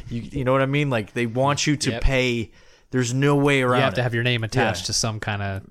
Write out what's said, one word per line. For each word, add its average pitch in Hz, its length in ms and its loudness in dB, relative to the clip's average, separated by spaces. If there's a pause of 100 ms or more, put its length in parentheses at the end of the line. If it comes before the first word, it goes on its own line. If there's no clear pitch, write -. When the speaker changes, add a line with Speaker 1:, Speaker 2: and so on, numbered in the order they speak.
Speaker 1:
you, 117 120 -6
you 131 220 -8
know 123 100 2
what 135 80 4
I 135 60 2
mean? 143 220 0
Like, 110 240 -2
they 120 120 -2
want 131 420 0
you 151 100 2
to 139 160 -2
Speaker 2:
Yep. 120 80 -4
Speaker 1:
pay. 127 500 2 (400)
There's 123 220 0
no 143 220 4
way 143 260 4
around 123 180 2
Speaker 2:
You 123 60 2
have 98 100 0
to 123 60 0
Speaker 1:
it. - 20 0
Speaker 2:
have 120 100 -2
your 117 100 0
name 120 200 0
attached 110 400 0
Speaker 1:
Yeah. - 40 -6
Speaker 2:
to 107 60 -4
some 110 260 -2
kind 104 220 -4
of 98 280 -6